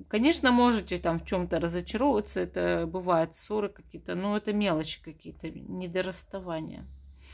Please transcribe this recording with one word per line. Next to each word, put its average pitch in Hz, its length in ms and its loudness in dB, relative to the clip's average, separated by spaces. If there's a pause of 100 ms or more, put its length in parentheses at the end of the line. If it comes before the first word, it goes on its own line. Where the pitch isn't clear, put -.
конечно, 254 440 4
можете 233 460 4
там 165 200 2
в - 80 -8
чем-то 180 340 0
разочаровываться, 208 800 0
это 175 460 0
бывает, 165 500 0
ссоры 208 320 -4
какие-то, - 460 -10
но 202 240 0
это 208 160 -2
мелочи 180 480 0
какие-то, 165 480 -12
не 185 380 -8
до 180 140 -2
расставания. 180 840 -8 (480)